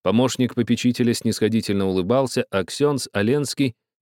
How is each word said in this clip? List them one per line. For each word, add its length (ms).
помощник 520
попечителя 580
снисходительно 720
улыбался, 640
а 120
ксендз 480
Оленский 640